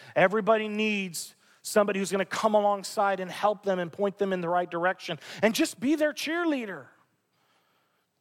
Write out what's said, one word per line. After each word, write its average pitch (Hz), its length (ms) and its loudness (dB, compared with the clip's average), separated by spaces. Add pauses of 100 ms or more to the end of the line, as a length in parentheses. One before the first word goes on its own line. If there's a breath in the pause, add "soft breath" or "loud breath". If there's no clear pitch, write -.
(160 loud breath)
Everybody 214 500 4
needs 208 720 -4 (260 soft breath)
somebody 202 380 2
who's 190 100 -2
gonna 196 140 0
come 214 320 2
alongside 202 640 0
and 180 100 -8
help 202 320 0
them 190 160 0
and 170 140 -4
point 202 260 -2
them 196 140 0
in 185 80 0
the 170 80 -4
right 180 200 0
direction. 175 520 -2 (220 loud breath)
And 220 120 4
just - 240 0
be 277 160 0
their 302 180 0
cheerleader. 277 760 -4 (1300)